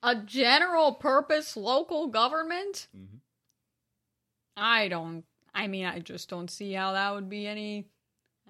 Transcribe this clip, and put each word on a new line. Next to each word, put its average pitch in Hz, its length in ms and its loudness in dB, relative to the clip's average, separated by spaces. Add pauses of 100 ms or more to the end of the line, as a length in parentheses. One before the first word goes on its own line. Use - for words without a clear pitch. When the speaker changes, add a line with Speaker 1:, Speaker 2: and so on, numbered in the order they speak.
Speaker 1:
A 240 140 2
general 269 760 4
purpose 302 600 2
local 294 520 0
government? 320 880 0
Speaker 2:
Mm-hmm. 95 220 -18 (1400)
Speaker 1:
I 214 320 4
don't, 165 360 -4 (300)
I 202 140 -2
mean, 190 180 -4
I 170 140 -4
just 175 280 -12
don't 175 220 -8
see 202 220 -8
how 190 220 -2
that 202 200 0
would 202 140 -8
be 208 180 -8
any, 208 400 -8 (640)